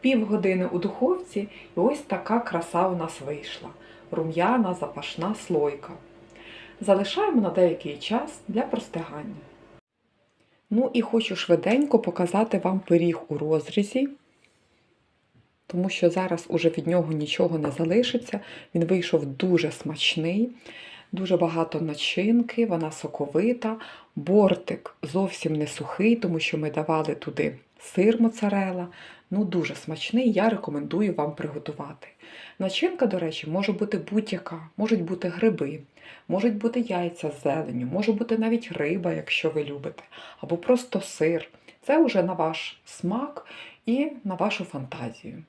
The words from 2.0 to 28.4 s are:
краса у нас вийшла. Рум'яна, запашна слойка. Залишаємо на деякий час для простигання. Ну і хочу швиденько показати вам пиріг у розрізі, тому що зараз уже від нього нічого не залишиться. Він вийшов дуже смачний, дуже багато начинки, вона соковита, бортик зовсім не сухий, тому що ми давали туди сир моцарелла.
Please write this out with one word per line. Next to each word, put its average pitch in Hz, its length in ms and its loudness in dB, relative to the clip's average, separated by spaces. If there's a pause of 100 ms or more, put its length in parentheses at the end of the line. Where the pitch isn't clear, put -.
краса 175 480 0
у 185 80 0
нас 160 260 -6
вийшла. 143 480 -10 (420)
Рум'яна, 180 640 2
запашна 165 640 -6
слойка. 147 580 -2 (880)
Залишаємо 220 600 4
на 185 80 2
деякий 165 480 4
час 269 500 -4
для 214 140 0
простигання. 165 720 -6 (1300)
Ну 240 240 2
і 240 80 2
хочу 220 340 0
швиденько 220 640 4
показати 196 580 0
вам 185 220 0
пиріг 170 480 4
у 147 100 -4
розрізі, 202 720 0 (1600)
тому 180 220 -2
що 180 200 4
зараз 175 380 -2
уже 165 220 2
від 160 180 -4
нього 165 240 2
нічого 156 480 0
не 147 120 -2
залишиться. 202 680 0 (360)
Він 170 100 4
вийшов 170 400 2
дуже 156 460 2
смачний, 170 800 -2 (640)
дуже 185 260 2
багато 165 440 0
начинки, 226 840 2
вона 165 260 0
соковита, 220 840 -2 (380)
бортик 185 840 2
зовсім 165 540 -2
не 151 120 -2
сухий, 214 480 2
тому 180 240 -2
що - 180 -2
ми 151 140 -2
давали 151 440 0
туди 143 400 -4 (260)
сир 226 400 4
моцарелла. 196 680 0 (440)